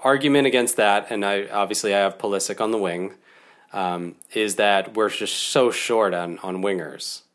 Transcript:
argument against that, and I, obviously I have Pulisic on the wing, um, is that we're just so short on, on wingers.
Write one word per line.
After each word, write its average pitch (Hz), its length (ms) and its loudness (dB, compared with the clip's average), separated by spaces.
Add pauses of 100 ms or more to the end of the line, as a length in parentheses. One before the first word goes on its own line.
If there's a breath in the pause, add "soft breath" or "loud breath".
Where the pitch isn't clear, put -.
argument 139 460 4
against 120 260 2
that, 104 380 2
and 104 120 -2
I, 101 220 0
obviously 101 480 -2
I 101 60 4
have 98 180 0
Pulisic 101 420 -2
on 110 120 0
the 113 60 0
wing, 92 360 -4 (580 soft breath)
um, 87 440 -4 (160)
is 107 240 -2
that 101 380 2
we're 110 140 2
just - 280 -6
so 127 340 2
short 107 440 0
on, 87 260 -6
on 92 240 -6
wingers. 87 560 -6 (140)